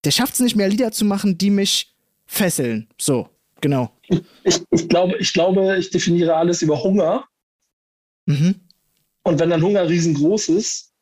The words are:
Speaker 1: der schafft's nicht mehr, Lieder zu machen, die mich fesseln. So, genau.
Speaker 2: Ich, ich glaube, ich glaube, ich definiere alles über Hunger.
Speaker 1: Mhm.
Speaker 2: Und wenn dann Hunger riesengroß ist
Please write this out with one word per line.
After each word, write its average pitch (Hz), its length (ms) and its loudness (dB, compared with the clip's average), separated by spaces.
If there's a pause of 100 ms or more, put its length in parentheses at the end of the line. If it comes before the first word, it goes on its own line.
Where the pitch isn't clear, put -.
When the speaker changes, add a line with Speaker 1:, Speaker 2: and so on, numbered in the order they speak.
Speaker 1:
der 147 60 0
schafft's - 280 -2
nicht 240 160 0
mehr, 196 140 2
Lieder 220 220 0
zu - 120 -4
machen, 196 340 0
die 190 120 0
mich 196 440 -2 (320)
fesseln. 123 600 -2 (100)
So, 127 320 -2 (300)
genau. 135 380 -2 (460)
Speaker 2:
Ich, 175 180 0 (100)
ich 165 160 0
glaube, 180 300 0
ich - 160 -4
glaube, 190 440 2
ich 185 120 -4
definiere 170 460 0
alles 170 260 0
über 151 200 0
Hunger. 196 440 0 (1000)
Speaker 1:
Mhm. 160 300 2 (680)
Speaker 2:
Und 165 160 0
wenn 165 100 2
dann 165 120 2
Hunger 185 280 2
riesengroß 165 600 0
ist - 520 -2